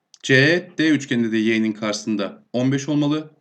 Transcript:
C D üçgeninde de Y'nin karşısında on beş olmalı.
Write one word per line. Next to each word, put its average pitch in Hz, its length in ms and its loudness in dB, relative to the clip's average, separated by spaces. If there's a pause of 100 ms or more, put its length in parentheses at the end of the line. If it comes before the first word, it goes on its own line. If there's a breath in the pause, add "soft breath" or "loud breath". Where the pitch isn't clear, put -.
(240)
C 139 100 0 (440)
D 156 120 2
üçgeninde 123 420 0
de 113 60 0
Y'nin 110 340 2
karşısında 104 720 -6 (100)
on 127 180 0
beş 139 180 -2
olmalı. 147 520 0